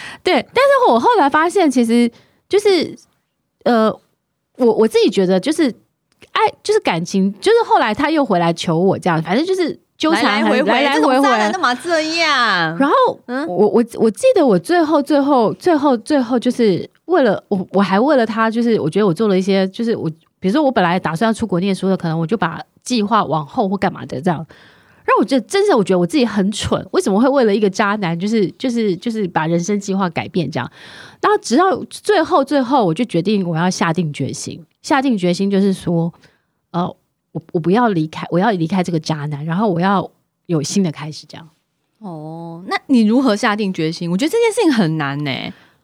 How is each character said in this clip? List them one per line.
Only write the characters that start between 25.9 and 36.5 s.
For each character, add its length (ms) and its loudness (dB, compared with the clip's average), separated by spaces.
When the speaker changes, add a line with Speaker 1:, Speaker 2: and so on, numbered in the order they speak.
Speaker 1:
得 60 2
我 80 2
自 100 -2
己 80 2
很 240 0
蠢， 320 -4
为 100 0
什 100 0
么 80 2
会 80 4
为 160 2
了 100 2
一 60 0
个 100 2
渣 280 -2
男、 200 -4
就 80 -4
是， 260 0
就 180 -6
是， 260 0
就 160 -6
是 160 -4
把 180 -2
人 140 0
生 180 -2
计 160 -6
划 160 -2
改 200 -6
变 200 -4
这 80 -8
样？ 140 -6
然 100 0
后 100 2
直 180 -2
到 180 2
最 340 0
后， 180 0
最 200 0
后 240 2
我 80 2
就 100 -2
决 180 -2
定 240 0
我 120 -4
要 120 0
下 220 0
定 220 -2
决 180 -6
心， 340 -14
下 200 0
定 160 0
决 160 0
心 180 -2
就 80 2
是 140 2
说， 400 -2